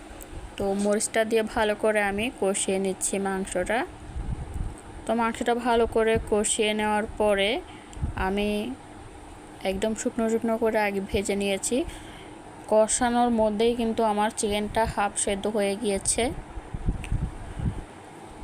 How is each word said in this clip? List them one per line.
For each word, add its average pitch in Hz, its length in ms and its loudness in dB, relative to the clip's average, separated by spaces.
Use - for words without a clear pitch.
তো 208 100 -4
মরিচটা 208 420 2
দিয়ে 220 180 4
ভালো 214 280 2
করে 214 180 4
আমি 202 140 0
কষিয়ে 196 380 2
নিচ্ছি 190 360 0
মাংসটা। 190 520 0
তো - 160 -2
মাংসটা 233 340 0
ভালো 233 200 4
করে 226 280 2
কষিয়ে 214 440 2
নেওয়ার 214 320 2
পরে 202 340 4
আমি 202 220 2
একদম 196 300 0
শুকনো 233 320 0
শুকনো 226 300 2
করে 220 240 4
আগে 196 140 0
ভেজে 196 320 0
নিয়েছি। 202 340 0
কষানোর 240 640 4
মধ্যেই 220 400 4
কিন্তু 226 200 2
আমার 208 240 2
চিকেনটা 208 460 0
হাফ 202 180 2
সেদ্ধ 202 200 0
হয়ে 202 260 2
গিয়েছে। 202 400 0